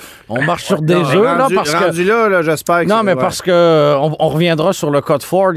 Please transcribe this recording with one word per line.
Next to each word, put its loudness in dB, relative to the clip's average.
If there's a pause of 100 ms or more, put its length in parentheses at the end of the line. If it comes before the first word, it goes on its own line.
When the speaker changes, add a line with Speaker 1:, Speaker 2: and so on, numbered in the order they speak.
(300)
Speaker 1:
on -4
marche -4
sur -2
des 0
Speaker 2:
Non, 2
Speaker 1:
œufs, 0
là, 0
Speaker 2:
rendu, 0
Speaker 1:
parce -2
que 0
Speaker 2:
rendu -2
là, 2
là, 2
j'espère 0
que -4
Speaker 1:
Non, 2
Speaker 2:
c'est, -2
Speaker 1:
mais 0
Speaker 2:
ouais. -2
Speaker 1:
parce -4
que 2
on, -2
on 0
reviendra 0
sur -4
le 0
code -2
Ford 0